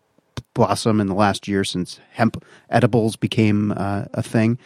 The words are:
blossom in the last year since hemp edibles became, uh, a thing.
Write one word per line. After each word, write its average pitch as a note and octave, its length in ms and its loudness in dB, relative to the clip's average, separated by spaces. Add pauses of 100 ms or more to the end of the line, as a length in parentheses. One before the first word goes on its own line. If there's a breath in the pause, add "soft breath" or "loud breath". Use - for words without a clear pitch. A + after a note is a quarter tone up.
(540)
blossom G#2+ 480 2
in G2+ 60 0
the F#2+ 80 -2
last G2 320 0
year G2 160 0
since - 360 -6 (120)
hemp A#2 320 -2 (260 soft breath)
edibles A2 460 2
became, G#2 600 0
uh, G2+ 380 -4
a - 100 -2
thing. A2+ 420 0